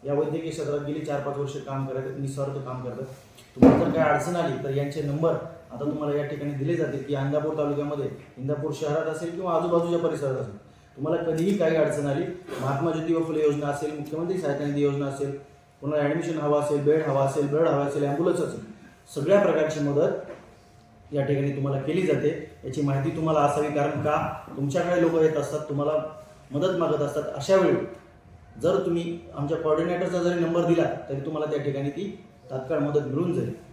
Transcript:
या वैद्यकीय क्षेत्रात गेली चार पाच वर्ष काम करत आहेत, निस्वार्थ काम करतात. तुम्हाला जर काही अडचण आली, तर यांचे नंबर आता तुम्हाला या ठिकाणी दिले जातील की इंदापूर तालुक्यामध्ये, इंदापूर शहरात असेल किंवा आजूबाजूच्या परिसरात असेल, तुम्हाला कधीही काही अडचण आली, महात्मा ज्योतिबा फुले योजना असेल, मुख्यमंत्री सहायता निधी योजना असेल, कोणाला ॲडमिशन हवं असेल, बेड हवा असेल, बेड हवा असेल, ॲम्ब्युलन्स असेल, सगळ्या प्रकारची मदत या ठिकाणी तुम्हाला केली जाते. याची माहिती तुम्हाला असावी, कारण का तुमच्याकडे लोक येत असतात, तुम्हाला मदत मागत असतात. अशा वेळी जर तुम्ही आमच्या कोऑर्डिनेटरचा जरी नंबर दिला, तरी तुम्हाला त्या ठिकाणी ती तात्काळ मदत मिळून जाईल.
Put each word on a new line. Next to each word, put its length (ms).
या 60
वैद्यकीय 360
क्षेत्रात 380
गेली 120
चार 200
पाच 180
वर्ष 180
काम 300
करत 120
आहेत, 220
निस्वार्थ 320
काम 320
करतात. 220
तुम्हाला 300
जर 60
काही 180
अडचण 260
आली, 280
तर 60
यांचे 320
नंबर 320
आता 80
तुम्हाला 360
या 100
ठिकाणी 280
दिले 220
जातील 280
की 100
इंदापूर 440
तालुक्यामध्ये, 520
इंदापूर 340
शहरात 240
असेल 240
किंवा 260
आजूबाजूच्या 540
परिसरात 260
असेल, 220
तुम्हाला 560
कधीही 340
काही 180
अडचण 320
आली, 180
महात्मा 300
ज्योतिबा 360
फुले 160
योजना 240
असेल, 240
मुख्यमंत्री 460
सहायता 280
निधी 160
योजना 240
असेल, 320
कोणाला 220
ॲडमिशन 340
हवं 240
असेल, 200
बेड 220
हवा 220
असेल, 220
बेड 200
हवा 180
असेल, 180
ॲम्ब्युलन्स 360
असेल, 200
सगळ्या 260
प्रकारची 380
मदत 320
या 120
ठिकाणी 300
तुम्हाला 260
केली 200
जाते. 500
याची 160
माहिती 340
तुम्हाला 240
असावी, 280
कारण 240
का 420
तुमच्याकडे 440
लोक 200
येत 160
असतात, 220
तुम्हाला 320
मदत 260
मागत 240
असतात. 220
अशा 200
वेळी 200
जर 240
तुम्ही 340
आमच्या 220
कोऑर्डिनेटरचा 680
जरी 160
नंबर 260
दिला, 180
तरी 100
तुम्हाला 320
त्या 120
ठिकाणी 260
ती 340
तात्काळ 280
मदत 280
मिळून 260
जाईल. 280